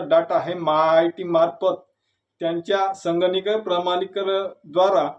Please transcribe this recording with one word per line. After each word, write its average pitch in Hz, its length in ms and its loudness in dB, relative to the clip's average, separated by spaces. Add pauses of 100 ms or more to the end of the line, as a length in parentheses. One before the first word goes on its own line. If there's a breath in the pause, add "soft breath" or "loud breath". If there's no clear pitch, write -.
डेटा 165 320 2
हे 151 160 -4
महाआयटी 165 680 2
मार्फत 170 580 0 (580)
त्यांच्या 190 540 -2
संगणकीय 185 640 0
प्रमाणीकरणाद्वारा 185 1500 -2 (120)